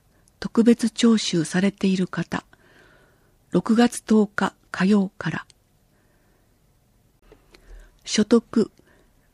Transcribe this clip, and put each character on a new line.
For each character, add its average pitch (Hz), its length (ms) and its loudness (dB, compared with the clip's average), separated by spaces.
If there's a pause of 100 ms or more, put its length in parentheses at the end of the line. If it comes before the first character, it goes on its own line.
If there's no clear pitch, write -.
(400)
特 - 240 -2
別 233 280 2
徴 226 260 2
収 165 280 -4
さ 185 160 -4
れ 196 100 0
て 196 160 -4
い 185 100 0
る 185 100 -2
方。 - 360 -8 (1080)
六 208 240 0
月 233 260 0
十 214 260 2
日 - 260 -6 (180)
火 185 140 -2
曜 196 320 2
か 160 140 -8
ら。 - 140 -12 (2500)
所 - 180 -2
得 - 480 0 (640)